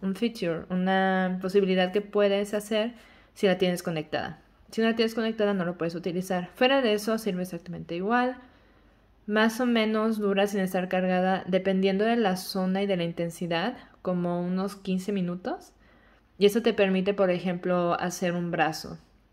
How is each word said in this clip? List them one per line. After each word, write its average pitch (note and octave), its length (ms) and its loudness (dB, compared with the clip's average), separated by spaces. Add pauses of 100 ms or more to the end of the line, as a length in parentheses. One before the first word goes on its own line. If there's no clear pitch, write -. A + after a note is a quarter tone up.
un F#3+ 140 -4
feature, G#3 540 -4
una F#3 720 2
posibilidad F#3 500 2
que G#3 100 0
puedes G3+ 520 2
hacer G#3+ 400 -2 (400)
si - 140 2
la F3+ 100 4
tienes F3+ 240 0
conectada. D#3 600 -4 (280)
Si - 120 -2
no A3+ 60 4
la A3+ 80 2
tienes A3+ 200 0
conectada A3 380 0
no F#3 120 0
lo F3+ 120 -4
puedes E3+ 180 -2
utilizar. F3+ 580 -4
Fuera C4+ 280 4
de A3 120 2
eso G#3+ 240 0
sirve F#3+ 260 -4
exactamente E3+ 520 -10
igual. B3 420 0 (880)
Más G#3+ 360 2
o B3+ 40 2
menos A3 540 2
dura G3 260 2
sin G3+ 140 0
estar F#3 300 0
cargada, F#3 580 0
dependiendo F#3+ 560 2
de A#3 140 2
la G3 180 2
zona F#3 480 -2
y - 20 0
de G3 120 0
la E3+ 80 -2
intensidad, E3+ 720 -4 (240)
como F3 400 -2
unos F#3 340 -2
quince F#3 380 -4
minutos. F3+ 580 -4 (680)
Y G3 80 6
eso G#3 160 4
te A3+ 120 2
permite, F#3+ 400 2
por G3 180 2
ejemplo, F3 680 0
hacer F3 340 -2
un F3 180 -4
brazo. D#3+ 480 -2 (340)